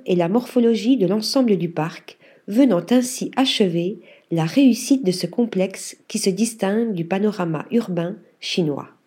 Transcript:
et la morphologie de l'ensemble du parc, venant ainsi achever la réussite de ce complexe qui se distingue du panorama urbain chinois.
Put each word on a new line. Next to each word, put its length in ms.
et 100
la 140
morphologie 680
de 100
l'ensemble 500
du 120
parc, 480
venant 420
ainsi 460
achever 640
la 140
réussite 580
de 80
ce 160
complexe 680
qui 120
se 100
distingue 640
du 120
panorama 680
urbain 440
chinois. 500